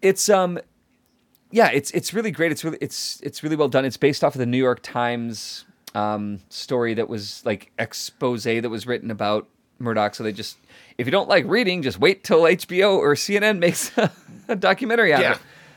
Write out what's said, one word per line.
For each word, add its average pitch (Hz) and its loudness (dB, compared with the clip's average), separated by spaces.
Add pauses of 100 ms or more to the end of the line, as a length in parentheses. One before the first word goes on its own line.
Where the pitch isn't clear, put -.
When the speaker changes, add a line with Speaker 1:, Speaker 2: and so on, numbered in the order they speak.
Speaker 1:
It's, 190 2
um, 185 2 (920)
yeah, 202 6
it's, - 0
it's - -4
really 220 -2
great. 160 0
It's - -6
really, 160 -6
it's, - -8
it's - -12
really 156 -2
well 147 4
done. 135 2
It's 127 -6
based 147 2
off 147 2
of 131 -6
the 127 0
New 123 0
York 127 2
Times, 120 -6 (300)
um, 104 -4
story 120 -2
that 110 -2
was, 101 -10
like, 107 -4
expose 120 -4
that 117 -2
was 110 -8
written 120 -4
about 107 -2 (320)
Murdoch. 107 0
So 117 -10
they 107 -4
just, 101 -10 (420)
if 120 -2
you 147 -2
don't 190 2
like 170 2
reading, 180 0
just 123 -4
wait 185 2
till 170 4
H 175 2
B 180 0
O 196 4
or 143 4
C 202 -4
N 202 0
N 214 2
makes - 0
<laughs> - -
a, 226 2 (360)
a 120 -2
documentary 202 2
out 143 4
Speaker 2:
Yeah. 147 2
Speaker 1:
of - -2
it. - -14 (320)